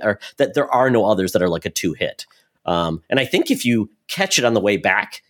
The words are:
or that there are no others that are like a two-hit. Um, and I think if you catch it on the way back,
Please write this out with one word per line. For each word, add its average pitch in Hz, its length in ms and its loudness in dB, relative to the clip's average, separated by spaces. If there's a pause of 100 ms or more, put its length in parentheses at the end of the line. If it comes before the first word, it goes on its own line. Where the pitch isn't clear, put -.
or 101 160 0 (180)
that 139 160 0
there 143 180 -2
are 127 200 4
no 110 140 4
others 95 280 2
that - 80 2
are 90 80 2
like 82 160 -4
a 82 60 -6
two-hit. - 560 -6 (400)
Um, 85 420 -2
and 135 100 0
I 131 60 0
think - 240 0
if - 160 -2
you 117 240 0 (180)
catch 190 300 -2
it 127 80 2
on 117 80 2
the 107 80 2
way 101 160 2
back, 95 520 -2